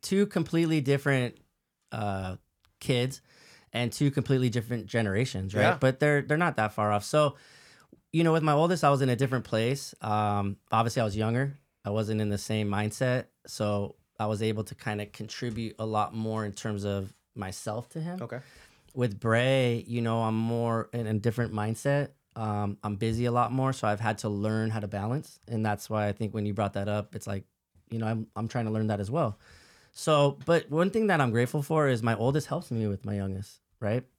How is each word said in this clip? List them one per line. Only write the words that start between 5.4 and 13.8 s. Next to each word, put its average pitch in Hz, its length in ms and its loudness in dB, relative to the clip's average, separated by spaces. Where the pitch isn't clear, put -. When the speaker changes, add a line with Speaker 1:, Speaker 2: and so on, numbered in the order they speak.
Speaker 1:
right? 104 100 2
Speaker 2:
Yeah. 170 160 4
Speaker 1:
But 131 200 2
they're, 147 220 4
they're 151 160 0
not 165 200 0
that 107 160 0
far 104 180 0
off. 104 120 0
So, 151 320 2
you 165 100 4
know, 165 80 4
with 160 120 4
my 151 100 4
oldest, 160 300 2
I 147 60 6
was 139 120 4
in 135 80 4
a 123 60 4
different 127 300 0
place. 117 560 -2
Um, 104 560 0
obviously, 113 300 2
I 110 40 2
was 104 120 -2
younger. 120 400 0
I 101 60 -6
wasn't 107 320 0
in 107 80 0
the 101 80 0
same 107 320 -2
mindset. 107 560 0
So 101 480 -2